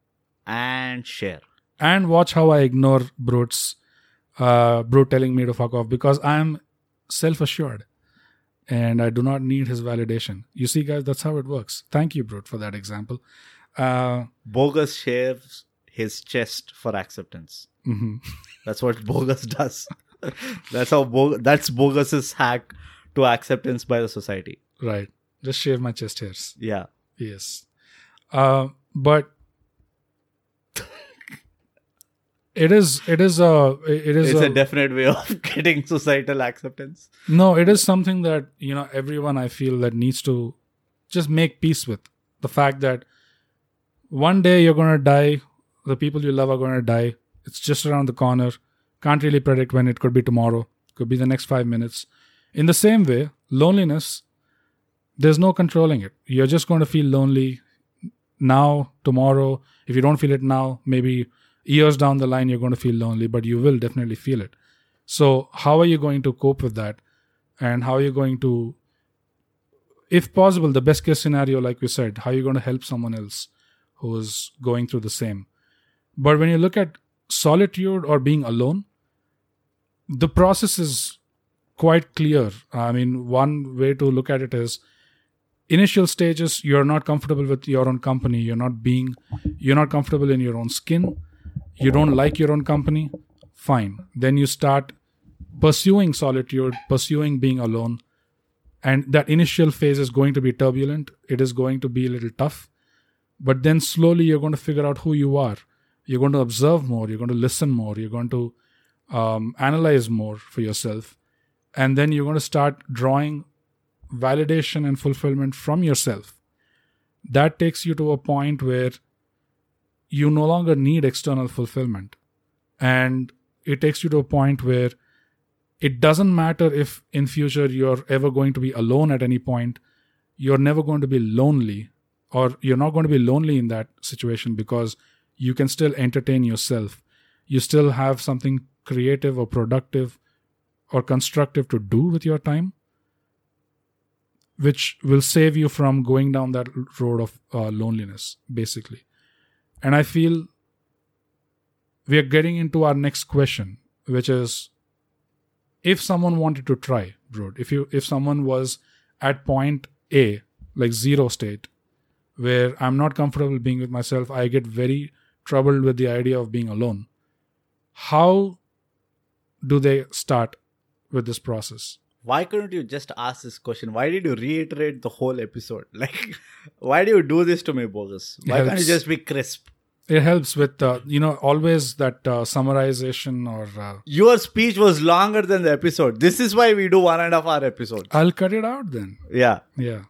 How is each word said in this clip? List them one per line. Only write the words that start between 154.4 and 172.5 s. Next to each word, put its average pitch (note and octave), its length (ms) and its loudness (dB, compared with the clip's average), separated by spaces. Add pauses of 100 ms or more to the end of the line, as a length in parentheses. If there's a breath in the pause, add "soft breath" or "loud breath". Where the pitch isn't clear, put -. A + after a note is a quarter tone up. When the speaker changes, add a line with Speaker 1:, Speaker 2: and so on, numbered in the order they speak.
Speaker 2:
if F3+ 180 0
someone F3 360 0
wanted D#3 320 -2
to C3+ 80 0
try, G#2 380 -6 (160)
bro, G#2 260 -12
if B2 160 -8
you, C#3 180 -4
if C3+ 140 -2
someone C#3+ 400 -2
was C3 340 -4 (420)
at C3+ 240 -4
point C3+ 440 -2 (240)
A, A2 300 4 (340)
like, A#2+ 160 0
zero C3 360 2
state, G#2 380 -8 (680)
where B2 460 0
I'm C3 140 0
not D3 180 0
comfortable C#3+ 440 -2
being B2+ 220 -2
with B2+ 100 -8
myself, B2 400 -6
I B2+ 180 -2
get B2 180 0
very B2+ 440 -4 (340)
troubled C#3 380 2
with C3 140 2
the B2 120 0
idea B2 300 0
of A#2 140 -8
being A#2+ 160 -4
alone, G#2+ 380 -6 (880)
how F3+ 640 2 (1080)
do C#3+ 140 2
they C#3 320 2
start - 440 -4 (540)
with B2 160 -4
this A#2 120 -8
process? A2 600 -12 (260)
Speaker 1:
Why C3+ 200 -2
couldn't G3+ 280 -6